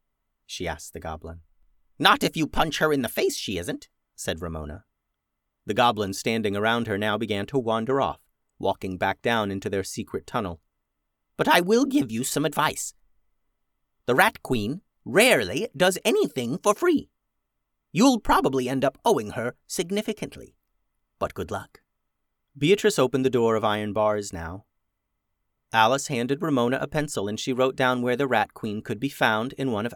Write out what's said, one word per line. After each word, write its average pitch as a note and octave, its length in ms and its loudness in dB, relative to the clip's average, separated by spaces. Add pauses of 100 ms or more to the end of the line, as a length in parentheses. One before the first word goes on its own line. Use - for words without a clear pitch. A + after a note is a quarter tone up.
(440)
she - 240 -8
asked - 240 -10
the E2 80 -14
goblin. E2 400 -12 (580)
"Not F#3+ 240 4
if E3 140 -2
you D#3 100 0
punch - 320 -2
her D#3 140 2
in C#3+ 80 2
the A#2 80 -2
face, - 280 -2
she G2 200 -6
isn't," A2 320 -8 (260)
said F2 280 -6
Ramona. D#2+ 420 -10 (800)
The A2 100 -4
goblins G#2+ 440 0
standing G#2+ 380 -2
around A2+ 300 0
her G#2 120 -2
now G#2+ 180 0
began G2+ 300 -4
to C#3 120 -2
wander A2+ 420 -2
off, F2 200 -2 (380)
walking F#2+ 400 -4
back F#2+ 240 -2
down A2+ 280 0
into G2 200 -6
their G2 140 -2
secret - 420 -10
tunnel. F#2+ 340 -6 (800)
"But D#3 100 0
I F3+ 120 6
will A3+ 260 4
give C4 240 0
you A3+ 120 -4
some - 220 -2
advice. D3+ 500 -2 (1120)
The A#2+ 100 2
Rat F#3+ 280 2
Queen B2 400 -2 (220)
rarely D#3 680 4
does F3+ 300 2
anything F3+ 540 0
for G#3 160 2
free. F4 340 2 (840)
You'll A#3+ 280 6
probably C3+ 480 2
end B2+ 160 -2
up - 220 0
owing A#2 240 2
her B2 260 -6 (100)
significantly. - 880 -6 (640)
But - 140 -4
good E2+ 180 -8
luck." - 320 -12 (760)
Beatrice G3 400 4
opened C3 260 2
the C3 60 2
door A#2 240 4
of A2 100 0
iron G#2+ 280 0
bars G#2+ 400 0
now. E2+ 320 -10 (1080)
Alice A2+ 340 4
handed C3 340 -2
Ramona C3 380 2
a C#3 100 -4
pencil D3 400 -4
and B2+ 100 -6
she - 140 -4
wrote C3 240 2
down B2+ 240 2
where B2 160 0
the C#3 100 0
Rat A2+ 280 2
Queen G#2+ 260 -6
could G#2+ 180 -6
be C3+ 120 -4
found A#2 440 0
in C3+ 180 -2
one G#2 120 -2
of A#2+ 120 -6